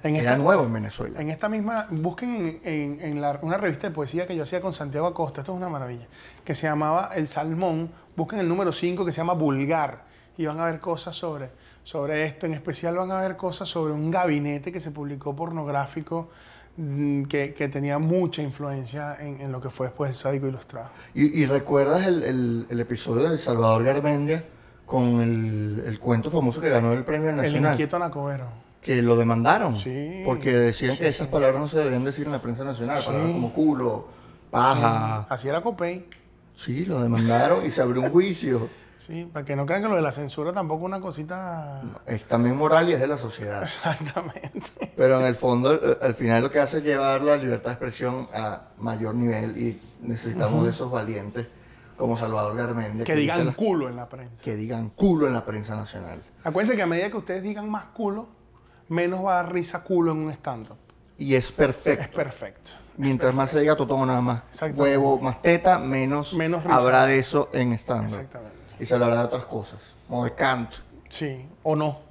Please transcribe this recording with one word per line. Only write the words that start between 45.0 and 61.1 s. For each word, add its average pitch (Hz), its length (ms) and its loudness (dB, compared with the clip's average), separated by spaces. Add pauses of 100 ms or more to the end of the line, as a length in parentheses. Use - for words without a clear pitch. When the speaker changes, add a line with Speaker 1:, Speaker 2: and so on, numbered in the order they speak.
Speaker 2:
en 131 60 4
el 123 100 2
fondo, 127 380 2
eh, 143 280 4
al 127 120 2
final 113 300 4
lo 135 80 0
que 151 80 2
hace 143 200 2
es 147 40 -4
llevar 139 380 2
la 147 140 6
libertad 123 340 -2
de 120 40 -4
expresión 123 600 -6
a 107 280 -6 (160)
mayor 110 380 -4
nivel 113 420 0
y 117 240 -4 (220)
necesitamos 117 540 -2
Speaker 1:
Ujú. 165 80 4
Speaker 2:
de 180 60 2
esos 131 200 -6
valientes 110 560 -6 (500)
como 117 200 0
Salvador 110 380 -2
Garmendia, 117 480 -4
Speaker 1:
Que 160 100 0
Speaker 2:
que 151 60 4
dice 147 140 2
Speaker 1:
digan 170 140 2
Speaker 2:
las 135 80 -2
Speaker 1:
culo 175 340 0
en 120 60 -8
la 120 140 -12
prensa. 123 340 -18
Speaker 2:
que 110 120 -6
digan 113 340 -6
culo 160 380 4
en 127 60 2
la 117 120 -2
prensa 107 300 -6
nacional. 92 460 -10 (220)
Speaker 1:
Acuérdense 208 320 0
que 202 80 0
a 170 40 2
medida 175 220 0
que 214 80 -8
ustedes 185 260 -6
digan 208 260 -8
más 208 240 -6
culo, 214 340 -4 (640)
menos 180 340 0
va 185 140 2
a 175 40 0
dar 175 100 -6
risa 175 300 -4
culo 170 280 4
en 156 80 0
un 156 120 -4
stand-up. 123 460 -10 (400)